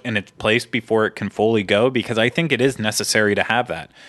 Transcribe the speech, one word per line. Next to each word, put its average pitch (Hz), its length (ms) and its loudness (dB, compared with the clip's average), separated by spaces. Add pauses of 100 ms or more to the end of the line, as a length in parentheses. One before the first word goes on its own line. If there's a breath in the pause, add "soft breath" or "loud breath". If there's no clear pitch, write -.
in 113 120 -2
its 104 140 -6
place 113 360 0
before 110 400 0
it - 80 -8
can 101 160 -6
fully 107 320 0
go, 104 260 2
because 113 300 -2
I 117 100 2
think 165 220 -2
it 117 100 0
is 135 160 0
necessary 107 560 0
to 98 100 2
have 120 260 0
that. 80 200 -10 (200 loud breath)